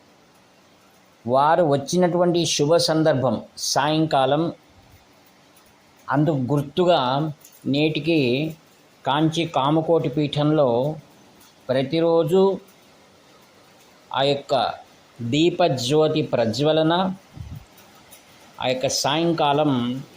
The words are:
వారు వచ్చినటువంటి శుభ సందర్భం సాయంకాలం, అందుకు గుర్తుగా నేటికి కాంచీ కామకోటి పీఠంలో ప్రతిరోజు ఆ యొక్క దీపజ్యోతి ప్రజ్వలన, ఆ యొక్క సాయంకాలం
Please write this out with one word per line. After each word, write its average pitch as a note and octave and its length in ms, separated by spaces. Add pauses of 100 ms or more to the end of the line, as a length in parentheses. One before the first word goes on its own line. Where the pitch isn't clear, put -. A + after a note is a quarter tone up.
(1300)
వారు D3 360
వచ్చినటువంటి E3+ 840
శుభ D3+ 300
సందర్భం D#3 640 (180)
సాయంకాలం, D3+ 920 (1600)
అందుకు D3 260
గుర్తుగా C#3+ 960 (340)
నేటికి D3+ 880 (520)
కాంచీ D#3+ 400
కామకోటి D#3 600
పీఠంలో D3 880 (720)
ప్రతిరోజు E3 920 (1500)
ఆ C3 80
యొక్క C3+ 500 (500)
దీపజ్యోతి D3+ 1000
ప్రజ్వలన, D#3 920 (1500)
ఆ B2+ 80
యొక్క C3 200
సాయంకాలం C#3+ 1120 (140)